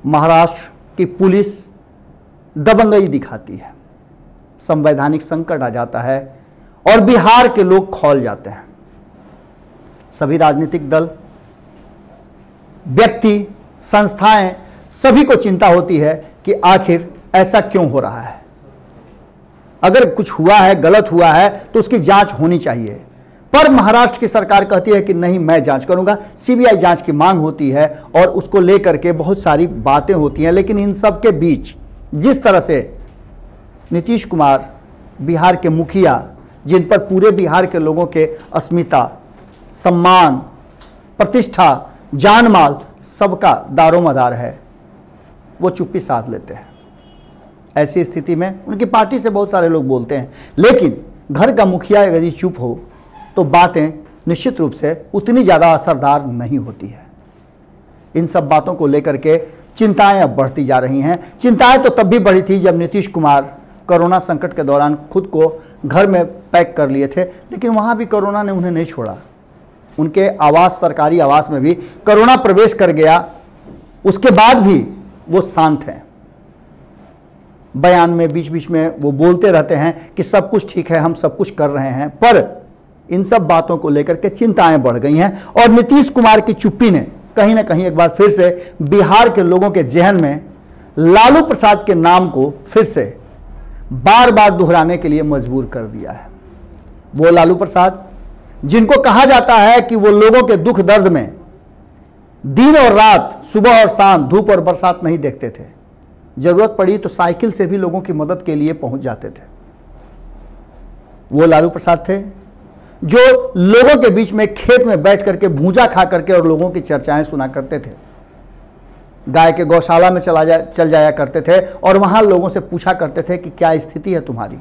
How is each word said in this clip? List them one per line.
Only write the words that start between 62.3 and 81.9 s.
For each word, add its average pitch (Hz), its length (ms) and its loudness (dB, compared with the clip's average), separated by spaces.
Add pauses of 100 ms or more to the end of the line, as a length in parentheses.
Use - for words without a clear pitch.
थी 190 180 -2
जब 170 180 0
नीतीश 180 300 -4
कुमार 143 460 0 (340)
कोरोना 175 320 2
संकट 170 340 -8
के 160 80 -6
दौरान 143 360 0 (140)
खुद 190 140 -2
को 160 260 0 (340)
घर 175 200 0
में 180 180 0
पैक - 520 -4
कर 147 120 -2
लिए 139 200 -2
थे, 180 140 -6
लेकिन 220 480 -8
वहाँ 220 260 -2
भी 220 100 -8
कोरोना 208 360 -4
ने 196 100 -6
उन्हें 180 200 -4
नहीं 165 140 -4
छोड़ा। 107 300 -12 (800)
उनके 160 300 -2
आवास, 170 520 0
सरकारी 160 400 -2
आवास 147 300 0
में 139 120 -6
भी 165 120 0 (320)
कोरोना 226 320 4
प्रवेश 214 360 2
कर 175 180 0
गया, 160 320 2 (800)
उसके 196 280 2
बाद 226 260 6
भी 190 280 2 (420)
वो 175 140 0
शांत 160 420 -2
हैं। - 200 -16 (1700)
बयान 170 360 2
में 170 180 0
बीच 151 200 -6
बीच 160 220 -8
में 160 280 -4
वो 143 140 -2
बोलते 175 380 2
रहते 160 240 0
हैं 160 420 -6
कि 190 60 -6
सब - 280 -2
कुछ - 240 -4
ठीक 170 160 -8
है, 165 80 0
हम 160 160 -2
सब 143 220 -6
कुछ - 140 -6
कर 147 200 -4
रहे 135 200 -6